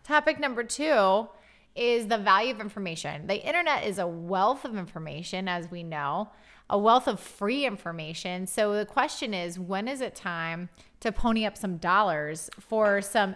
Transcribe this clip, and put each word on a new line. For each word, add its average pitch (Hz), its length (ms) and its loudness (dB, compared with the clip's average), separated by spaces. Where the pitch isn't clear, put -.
Topic 294 360 2
number 247 240 -2
two 226 640 4
is 233 320 2
the 226 120 2
value 208 340 6
of 208 60 -12
information. 165 680 -6
The 196 160 -2
internet 311 420 0
is 196 120 -2
a 180 100 0
wealth 185 580 0
of 226 120 -6
information, 170 680 -8
as 175 240 -4
we 175 120 -10
know, 160 460 -4
a 202 80 2
wealth 226 300 6
of 214 120 -2
free 262 460 -4
information. 175 840 -6
So 208 280 2
the 208 100 0
question 262 480 -2
is, 175 260 -4
when 190 280 -4
is 269 140 -6
it 254 140 -6
time 170 540 -6
to 226 100 0
pony 220 340 2
up 202 120 -4
some 185 200 -4
dollars 165 720 2
for 208 420 2
some 196 340 2